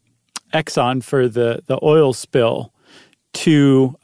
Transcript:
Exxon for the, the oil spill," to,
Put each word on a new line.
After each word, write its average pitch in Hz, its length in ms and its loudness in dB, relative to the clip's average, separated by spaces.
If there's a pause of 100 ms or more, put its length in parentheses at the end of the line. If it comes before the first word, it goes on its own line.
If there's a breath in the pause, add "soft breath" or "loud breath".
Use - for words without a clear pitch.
(540)
Exxon 131 500 -2
for 127 240 -2
the, 117 380 -4
the 131 160 -4
oil 151 320 2
spill," - 580 -4 (640 soft breath)
to, 139 680 2